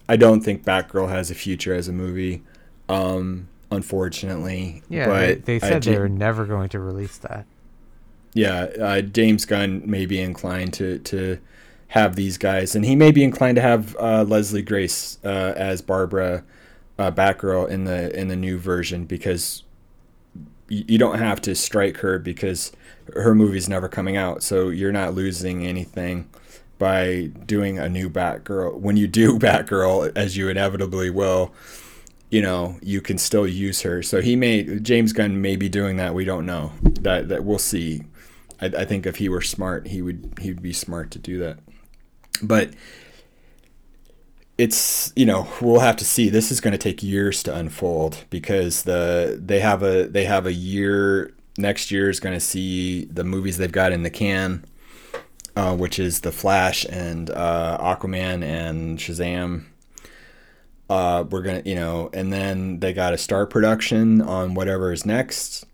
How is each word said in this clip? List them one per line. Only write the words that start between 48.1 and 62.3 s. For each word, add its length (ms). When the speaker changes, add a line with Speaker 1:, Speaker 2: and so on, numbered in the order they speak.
Speaker 1:
because 520
the, 600
they 160
have 240
a, 220
they 200
have 220
a 60
year, 800
next 340
year 180
is 100
gonna 200
see 640
the 180
movies 340
they've 140
got 200
in 120
the 60
can, 560
uh, 200
which 240
is 220
The 100
Flash 580
and, 400
uh, 520
Aquaman 600
and 540
Shazam. 680
Uh, 400
we're 120
gonna, 240
you 100
know, 380
and 200